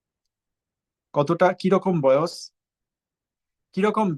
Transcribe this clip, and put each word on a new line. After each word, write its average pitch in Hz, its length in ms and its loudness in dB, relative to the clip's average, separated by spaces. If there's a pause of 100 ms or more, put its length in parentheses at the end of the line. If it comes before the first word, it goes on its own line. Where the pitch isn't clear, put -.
(1160)
কতটা, 165 380 2
কিরকম 185 480 0
বয়স, 139 340 2 (1400)
কিরকম 214 300 0 (120)